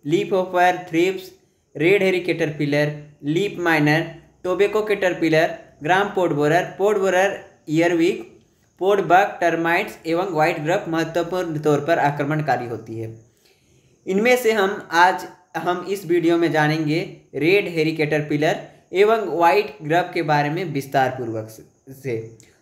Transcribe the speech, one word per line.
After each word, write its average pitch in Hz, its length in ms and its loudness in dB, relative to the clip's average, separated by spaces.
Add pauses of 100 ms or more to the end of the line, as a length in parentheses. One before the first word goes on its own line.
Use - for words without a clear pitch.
लीफ 190 280 0
हॉपर, 180 560 2
थ्रिप्स, 180 420 0 (460)
रेड 185 260 4
हेरी 185 160 0
कैटरपिलर, 151 840 -2 (200)
लीफ 175 360 -2
माइनर, 156 560 2 (280)
टोबैको 202 400 0
कैटरपिलर, 170 720 0 (280)
ग्राम 190 260 2
पॉड 180 220 0
बोरर, 151 460 0
पॉड 202 200 2
बोरर, 190 480 0 (240)
इयरविक, 170 640 0 (480)
पॉड 196 220 2
बग, 180 400 4
टर्माइट्स 170 640 0
एवं 170 200 0
व्हाइट 165 340 0
ग्रब 175 280 -2
महत्वपूर्ण 170 720 -4
तौर 147 200 2
पर 156 200 0
आक्रमणकारी 143 680 -2
होती 113 340 -10
है। 110 180 -10 (920)
इनमें 226 300 2
से 220 140 0
हम 208 400 -2
आज, 170 360 4 (300)
हम 175 320 -4
इस 196 160 -6
वीडियो 170 320 2
में 165 140 2
जानेंगे 156 680 0 (180)
रेड 180 320 2
हेरी 160 240 -2
कैटरपिलर 151 760 -2 (260)
एवं 208 240 4
व्हाइट 180 680 2
ग्रब 170 300 0
के 175 80 -2
बारे 147 280 0
में 175 140 -4
विस्तार 135 460 -2
पूर्वक 113 400 -6
से, - 440 -20
से। 113 440 -8 (240)